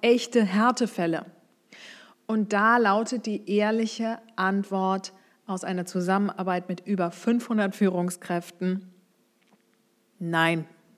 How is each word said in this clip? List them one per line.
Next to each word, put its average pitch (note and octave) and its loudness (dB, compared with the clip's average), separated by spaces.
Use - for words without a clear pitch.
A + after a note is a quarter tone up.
echte A#3+ 4
Härtefälle? G3 0
Und G#3+ 0
da G#3+ 6
lautet A3 2
die G3+ -6
ehrliche A3 0
Antwort F#3+ -2
aus F#3 -6
einer F3+ -4
Zusammenarbeit F#3 -2
mit F3 -8
über F3+ -2
fünfhundert A3 -2
Führungskräften, F3+ -2
nein. E3 0